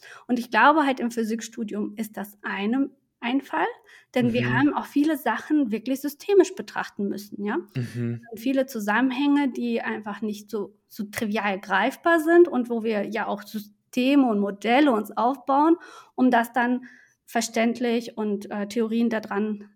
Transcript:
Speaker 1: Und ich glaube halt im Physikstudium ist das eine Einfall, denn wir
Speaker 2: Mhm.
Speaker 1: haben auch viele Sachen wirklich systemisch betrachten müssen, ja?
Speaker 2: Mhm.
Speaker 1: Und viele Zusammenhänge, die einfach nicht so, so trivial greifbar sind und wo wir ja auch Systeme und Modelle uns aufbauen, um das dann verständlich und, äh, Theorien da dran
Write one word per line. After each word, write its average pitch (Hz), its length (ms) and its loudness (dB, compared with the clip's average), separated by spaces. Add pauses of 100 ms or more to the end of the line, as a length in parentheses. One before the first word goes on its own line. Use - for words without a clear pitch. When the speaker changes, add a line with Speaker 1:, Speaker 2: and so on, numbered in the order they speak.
(260)
Speaker 1:
Und 247 120 0
ich 233 120 -8
glaube 277 340 6
halt 262 160 0
im 233 100 -2
Physikstudium 214 840 -6
ist 220 220 -10
das 202 240 -12
eine 220 480 -2 (340)
Einfall, 277 420 -2 (480)
denn 247 180 2
wir 240 100 0
Speaker 2:
Mhm. 240 100 -2
Speaker 1:
haben 262 220 4
auch 247 120 -4
viele 294 320 0
Sachen 240 540 0
wirklich 254 280 -4
systemisch 359 540 2
betrachten - 540 -6
müssen, 202 360 -10
ja? 214 120 -2 (200)
Speaker 2:
Mhm. 117 540 -6
Speaker 1:
Und 220 100 -12
viele 262 260 0
Zusammenhänge, 254 880 0
die 240 300 -4
einfach 214 400 -8
nicht 202 280 -8
so, 202 260 -8 (120)
so - 160 -10
trivial 202 560 -4
greifbar 247 600 0
sind 339 280 6
und 240 220 -4
wo 226 140 -4
wir 214 240 -2
ja 208 180 -4
auch 202 160 -6
Systeme 254 880 0
und 202 120 0
Modelle 233 520 2
uns 208 240 -2
aufbauen, 277 600 2 (400)
um 254 140 4
das 233 220 2
dann 247 340 -2 (400)
verständlich 233 920 -2
und, 202 320 -4
äh, 208 180 -6
Theorien 226 420 0
da 220 100 -2
dran 208 560 -6